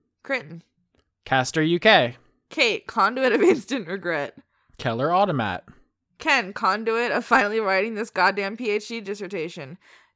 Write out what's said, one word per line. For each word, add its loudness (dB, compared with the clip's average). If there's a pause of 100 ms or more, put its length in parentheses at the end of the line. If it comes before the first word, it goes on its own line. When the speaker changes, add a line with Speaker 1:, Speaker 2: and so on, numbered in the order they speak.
(240)
Speaker 1:
Critting. -8 (640)
Speaker 2:
Caster 0
U 2
K. 4 (340)
Speaker 1:
Kate, 0
conduit 2
of 4
<laughs> -
instant 0
regret. -4 (440)
Speaker 2:
Keller 0
Automat. 0 (540)
Speaker 1:
Ken, 0
conduit 0
of 0
finally 2
writing 0
this -6
goddamn 0
P -4
H -2
D -8
dissertation. -10 (400)